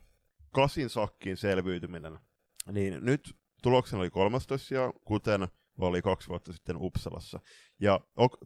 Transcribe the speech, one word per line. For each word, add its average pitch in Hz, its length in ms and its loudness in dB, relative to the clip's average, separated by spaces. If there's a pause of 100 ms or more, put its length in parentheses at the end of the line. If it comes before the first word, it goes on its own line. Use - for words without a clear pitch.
(520)
kasin 135 380 2
sakkiin 98 460 -4
selviytyminen. 87 800 -2 (540)
Niin 95 320 -2
nyt 127 320 -2 (260)
tuloksena 123 380 4
oli 90 100 -2
kolmastoista 120 580 0
sija, 131 240 -2 (120)
kuten 98 440 0 (300)
oli 90 240 0
kaksi - 260 0
vuotta 87 240 -10
sitten 85 240 -8
Uppsalassa. 85 640 -6 (400)
Ja 101 200 4 (160)
ok-, 123 300 4